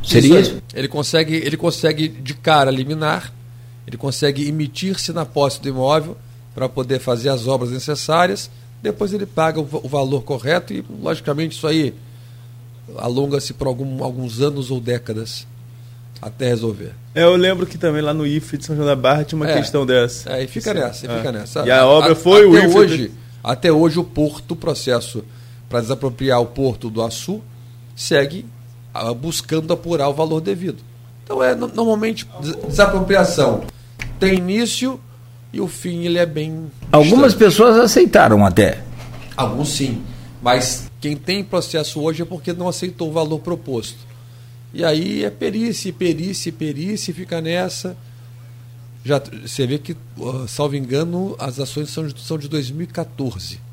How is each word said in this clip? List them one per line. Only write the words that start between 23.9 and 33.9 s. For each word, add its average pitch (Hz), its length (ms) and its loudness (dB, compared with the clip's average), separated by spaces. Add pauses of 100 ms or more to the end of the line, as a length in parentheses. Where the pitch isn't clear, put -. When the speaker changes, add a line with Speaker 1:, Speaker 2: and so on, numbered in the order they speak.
Speaker 2:
o 170 40 -2
porto, - 480 -4
o 175 40 -6
processo 127 680 -4 (460)
pra 120 120 -2
desapropriar 127 600 -2
o 117 60 0
porto 123 420 -4
do 110 120 -4
Açu, 170 400 -6 (540)
segue, 151 500 0 (480)
ah, 117 200 -6
buscando 160 580 -4
apurar 170 380 0
o 143 40 -2
valor 160 280 0
devido. 180 360 -4 (460)
Então 403 200 -2
é, 254 120 4
no-, 233 120 -4
normalmente, 220 600 -2 (140)
des-, 151 140 -6 (120)
desapropriação 180 920 2 (580)